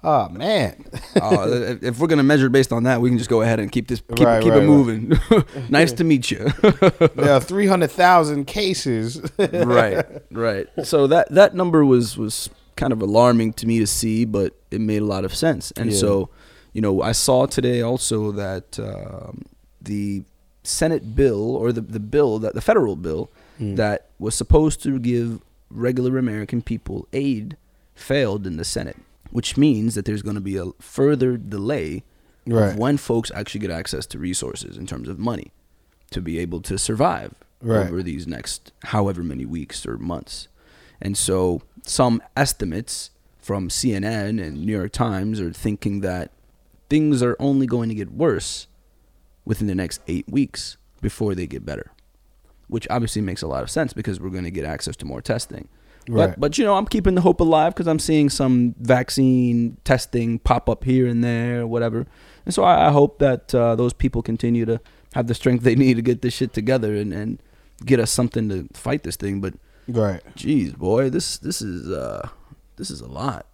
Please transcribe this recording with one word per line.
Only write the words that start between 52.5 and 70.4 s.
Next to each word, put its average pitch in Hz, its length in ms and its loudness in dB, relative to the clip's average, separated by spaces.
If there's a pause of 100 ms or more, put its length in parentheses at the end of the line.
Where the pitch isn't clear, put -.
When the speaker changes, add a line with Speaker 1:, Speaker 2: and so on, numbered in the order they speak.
Speaker 2:
which 113 220 -8
obviously 113 320 -2
makes 92 220 -4
a 85 40 -6
lot 65 160 -4
of - 60 -10
sense 151 240 -4
because 107 260 -6
we're 95 100 -8
gonna 92 220 -6
get 80 140 -6
access 76 320 -8
to - 80 -14
more 65 160 -10
testing. - 460 -6 (400)
Speaker 1:
Right. 107 240 2
Speaker 2:
But, 87 80 -12
but, 147 180 0
you 277 80 2
know, 202 100 4
I'm 196 120 0
keeping 190 280 2
the 180 60 2
hope 185 200 4
alive 160 340 4
'cause 170 120 -2
I'm 160 120 2
seeing 151 300 4
some 123 500 2
vaccine 123 1040 2
testing 117 560 0
pop - 300 0
up 113 140 -4
here 127 240 2
and 117 160 0
there, 120 420 -2
whatever. 117 400 -2 (400)
And - 80 -6
so 202 100 2
I, 160 240 6
I 147 40 6
hope 143 280 4
that, 131 360 0
uh, 117 200 2
those 123 180 0
people - 280 -2
continue 117 440 -2
to 113 140 -2 (340)
have 123 140 -2
the 120 60 0
strength 123 300 2
they 120 120 6
need 127 200 6
to 117 60 -2
get 120 200 0
this 123 120 -2
shit - 200 -4
together 110 420 0
and, 104 180 -4
and 110 260 -6 (460)
get 123 140 4
us 110 120 0
something 117 380 -2
to 90 240 -6
fight 143 300 -6
this 87 120 -10
thing. 98 260 -6
But 95 120 -6 (340)
Speaker 1:
Right. 107 340 -2 (140)
Speaker 2:
jeez, 101 420 -2